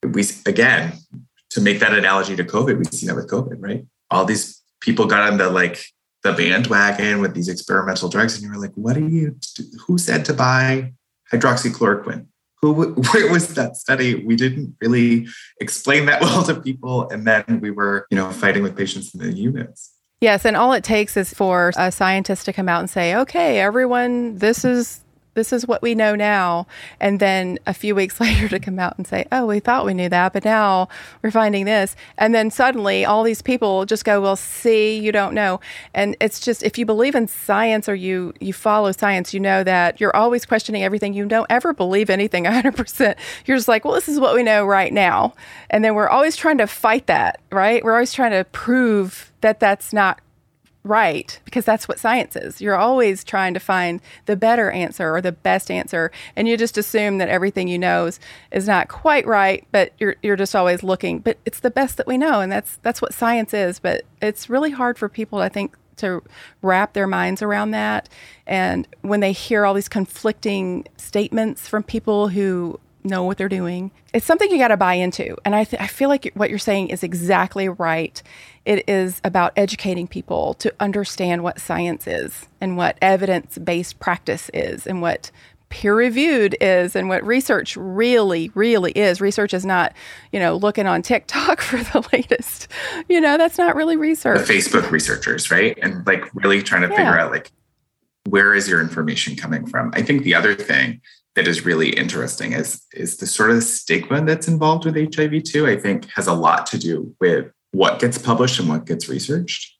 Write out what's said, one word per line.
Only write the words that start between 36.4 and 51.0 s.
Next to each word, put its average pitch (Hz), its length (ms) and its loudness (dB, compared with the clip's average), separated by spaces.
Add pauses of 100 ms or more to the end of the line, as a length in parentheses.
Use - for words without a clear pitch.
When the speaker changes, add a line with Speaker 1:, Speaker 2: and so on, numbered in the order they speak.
Speaker 2:
just, - 240 -4
if 214 160 -2
you 233 80 -2
believe 226 260 2
in 233 140 2
science 214 600 0
or 208 60 -2
you, 185 460 -4
you 190 140 -6
follow 208 380 2
science, 196 440 -2
you 196 40 -4
know 190 240 2
that 180 380 2
you're 208 140 2
always 240 320 2
questioning 220 340 -2
everything. 202 320 -2
You 202 140 -4
don't 220 240 2
ever 247 200 2
believe 202 380 0
anything 190 380 0
<laughs> - 0 -
a 208 40 2
hundred 247 240 2
percent. - 440 0 (260)
You're 262 120 2
just 226 100 -2
like, 220 180 2
"Well, 294 80 0
this - 160 -2
is 294 100 0
what 262 140 4
we 247 80 4
know 214 240 4
right 196 260 2
now." 196 440 2 (340)
And 214 160 2
then 220 80 4
we're 208 160 2
always 302 260 4
trying 311 220 0
to 226 80 4
fight 226 400 0
that, 131 340 2 (120)
right? 202 320 2
We're 226 100 2
always 240 200 2
trying 240 180 2
to 190 140 2
prove 226 840 0 (100)
that 220 180 4
that's 202 340 2
not 202 260 2 (640)
right, 202 600 0